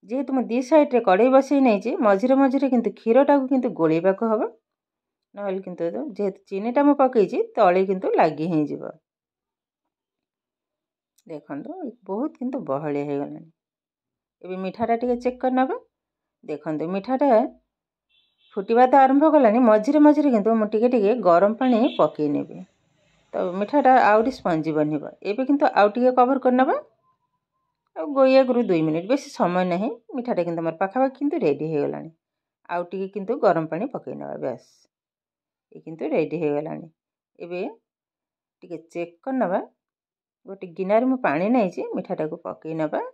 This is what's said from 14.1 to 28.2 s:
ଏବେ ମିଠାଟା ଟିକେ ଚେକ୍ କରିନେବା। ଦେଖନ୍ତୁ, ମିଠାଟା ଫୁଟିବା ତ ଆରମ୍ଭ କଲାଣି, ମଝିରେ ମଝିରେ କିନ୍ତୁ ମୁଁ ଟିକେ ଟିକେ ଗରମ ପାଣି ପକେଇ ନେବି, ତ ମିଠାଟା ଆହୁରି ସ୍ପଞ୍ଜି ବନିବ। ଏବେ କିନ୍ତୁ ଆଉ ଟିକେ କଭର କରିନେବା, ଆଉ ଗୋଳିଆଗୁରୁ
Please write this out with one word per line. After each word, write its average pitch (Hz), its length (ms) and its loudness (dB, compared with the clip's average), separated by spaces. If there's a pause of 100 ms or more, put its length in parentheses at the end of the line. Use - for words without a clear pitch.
ଏବେ 185 140 -10
ମିଠାଟା 190 400 -4
ଟିକେ 240 240 -2
ଚେକ୍ 247 200 -6
କରିନେବା। 262 360 0 (680)
ଦେଖନ୍ତୁ, 156 440 -8
ମିଠାଟା 247 420 -2 (1300)
ଫୁଟିବା 226 300 4
ତ 247 140 2
ଆରମ୍ଭ 269 300 6
କଲାଣି, 247 280 4
ମଝିରେ 240 400 4
ମଝିରେ 294 320 6
କିନ୍ତୁ 220 240 2
ମୁଁ 220 140 0
ଟିକେ 220 200 0
ଟିକେ 220 320 2
ଗରମ 180 340 4
ପାଣି 247 240 0 (200)
ପକେଇ 151 300 0
ନେବି, 143 280 -6 (800)
ତ 190 80 -4 (100)
ମିଠାଟା 254 400 2 (120)
ଆହୁରି 220 260 4
ସ୍ପଞ୍ଜି 160 420 -4
ବନିବ। 151 400 -2 (100)
ଏବେ 220 220 -4
କିନ୍ତୁ 285 220 2 (140)
ଆଉ 208 80 6
ଟିକେ 247 280 0
କଭର 254 220 2
କରିନେବା, 254 380 2 (1200)
ଆଉ 320 180 -8
ଗୋଳିଆଗୁରୁ 262 480 4